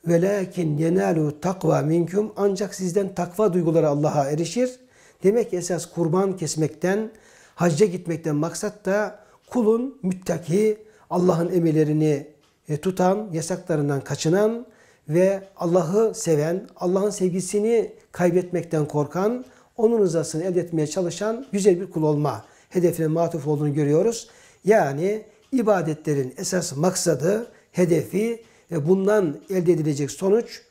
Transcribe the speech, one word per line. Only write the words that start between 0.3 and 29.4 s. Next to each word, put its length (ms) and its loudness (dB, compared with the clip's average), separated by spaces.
yenalu 640 2
takva 400 0
minkum." 560 0
Ancak 380 -2
sizden 400 -2
takva 380 0
duyguları 360 2
Allah'a 400 0
erişir. 500 -2
Demek 280 2
ki 60 -2
esas 280 -4
kurban 520 0
kesmekten, 760 -2
hacca 300 4
gitmekten 500 -4
maksat 500 -4
da 340 -2
kulun 540 0
müttaki, 760 -2
Allah'ın 440 2
emirlerini, 760 2
e, 80 -4
tutan, 560 0
yasaklarından 680 -2
kaçınan 640 0
ve 340 2
Allah'ı 580 0
seven, 600 -2
Allah'ın 340 0
sevgisini 840 0
kaybetmekten 760 0
korkan, 580 -2
onun 220 2
rızasını 440 0
elde 160 0
etmeye 280 -2
çalışan 640 -4
güzel 300 4
bir 100 -10
kul 120 -2
olma 420 0
hedefine 380 0
matuf 400 -2
olduğunu 260 0
görüyoruz. 560 0
Yani 580 2
ibadetlerin 840 0
esas 380 -4
maksadı, 720 0
hedefi 720 0
ve 160 -2
bundan 500 2